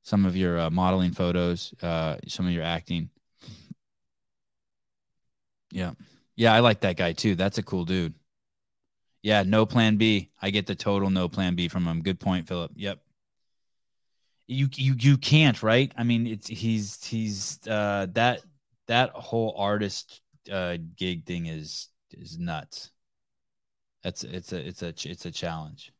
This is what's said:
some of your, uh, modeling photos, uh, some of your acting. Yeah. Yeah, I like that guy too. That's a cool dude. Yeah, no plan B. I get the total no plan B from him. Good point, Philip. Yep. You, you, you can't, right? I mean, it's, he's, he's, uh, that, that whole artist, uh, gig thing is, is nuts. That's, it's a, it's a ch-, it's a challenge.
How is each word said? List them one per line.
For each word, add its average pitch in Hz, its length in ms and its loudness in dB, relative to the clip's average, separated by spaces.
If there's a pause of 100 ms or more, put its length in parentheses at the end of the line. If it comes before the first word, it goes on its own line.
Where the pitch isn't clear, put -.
some 101 240 2
of 90 100 0
your, 90 220 2
uh, 82 140 0
modeling 92 400 2
photos, 87 720 -2
uh, 82 340 -2 (100)
some 90 200 -4
of 87 60 0
your 82 100 -4
acting. 85 480 -4 (2500)
Yeah. 90 240 -6 (420)
Yeah, 113 180 6
I 117 80 8
like 117 180 6
that 92 180 0
guy 85 160 0
too. 101 220 0
That's 98 240 0
a 98 40 -4
cool 87 220 -4
dude. 85 300 -2 (1040)
Yeah, 104 220 4
no 107 240 4
plan 110 300 4
B. 107 340 2 (100)
I 98 80 -2
get 101 160 0
the 101 80 -4
total 98 380 0
no 90 180 2
plan 90 240 0
B 87 140 0
from 87 180 -2
him. 82 160 -2
Good 90 180 -4
point, 90 280 -2
Philip. 87 280 -6
Yep. 98 240 -8 (1500)
You, 135 260 0
you, 135 240 0
you 135 220 6
can't, 147 420 4
right? 120 340 4
I 117 80 -4
mean, 117 220 2
it's, 110 220 -8
he's, 110 560 -2
he's, 107 640 -6
uh, 101 460 0
that, 117 280 2 (460)
that 123 240 2
whole 113 440 -4
artist, 101 680 -2 (300)
uh, 90 260 -4 (180)
gig 90 320 -6
thing 87 180 -6
is, 80 440 -10 (200)
is 82 300 -18
nuts. 85 500 -8 (1120)
That's, - 220 -10
it's 87 280 -12
a, 82 160 -8
it's 90 140 -12
a 85 120 -8
ch-, - 120 -12
it's 82 220 -12
a 82 40 -10
challenge. 80 680 -10